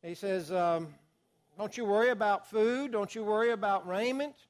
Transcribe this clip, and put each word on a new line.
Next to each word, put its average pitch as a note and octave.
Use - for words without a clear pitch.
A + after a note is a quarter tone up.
He E3+
says, F#3
um, E3+
"Don't G#3
you A#3+
worry G#3+
about G#3
food. A#3+
Don't G3+
you A3
worry G#3+
about G3
raiment." B3+